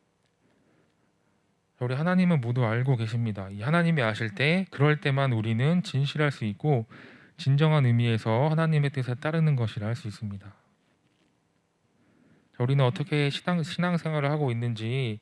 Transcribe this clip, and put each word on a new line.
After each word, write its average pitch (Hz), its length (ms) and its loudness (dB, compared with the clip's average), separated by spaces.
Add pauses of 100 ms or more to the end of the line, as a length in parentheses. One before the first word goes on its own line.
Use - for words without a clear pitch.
(1800)
우리 127 140 -2
하나님은 175 460 2
모두 120 240 0
알고 120 320 2
계십니다. 110 540 -4
이 101 100 -10
하나님이 165 420 2
아실 110 320 -2
때, 160 360 0
그럴 147 300 2
때만 139 320 0
우리는 117 500 2
진실할 143 480 0
수 - 160 -6
있고 113 400 0 (500)
진정한 147 480 4
의미에서 117 640 2
하나님의 156 420 2
뜻에 127 260 -4
따르는 156 400 0
것이라 107 300 -4
할 113 80 -2
수 - 140 -8
있습니다. 101 380 -10
자, 98 80 -20 (2000)
우리는 139 220 2
어떻게 143 440 0
신앙, 175 340 -2
신앙생활을 160 680 -2
하고 151 200 0
있는지 117 720 -4